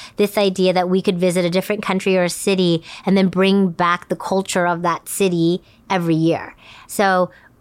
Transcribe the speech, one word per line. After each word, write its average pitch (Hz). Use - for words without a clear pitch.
This 208
idea 185
that 180
we 185
could 185
visit 180
a 170
different 196
country 185
or 180
a 175
city 180
and 202
then 190
bring 190
back 175
the 180
culture 190
of 175
that 170
city 175
every 170
year. 160
So 185